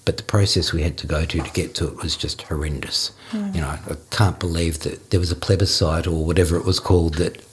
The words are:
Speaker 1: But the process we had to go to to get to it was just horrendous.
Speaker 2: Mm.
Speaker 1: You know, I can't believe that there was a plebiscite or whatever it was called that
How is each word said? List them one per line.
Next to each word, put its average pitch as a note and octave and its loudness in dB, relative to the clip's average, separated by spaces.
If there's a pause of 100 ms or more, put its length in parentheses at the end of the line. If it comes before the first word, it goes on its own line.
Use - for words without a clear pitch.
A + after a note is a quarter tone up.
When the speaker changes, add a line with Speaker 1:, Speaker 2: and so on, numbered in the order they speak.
Speaker 1:
But - 0
the - -12
process - 2
we D#2 0
had D#2 0
to - -8
go D#2 0
to D#2+ -2
to D2 -4
get - -4
to E2 -2
it - -10
was - -4
just - -6
horrendous. D2+ -4 (200)
Speaker 2:
Mm. G3+ -4
Speaker 1:
You E3 0
know, C3+ -2
I - -6 (140)
can't F#2+ 2
believe E2+ 0
that - -8
there F#2 4
was E2+ 0
a D#2+ 0
plebiscite E2+ 2
or D#2+ 0
whatever F2 4
it - -2
was F#2 2
called E2 4
that E2+ -2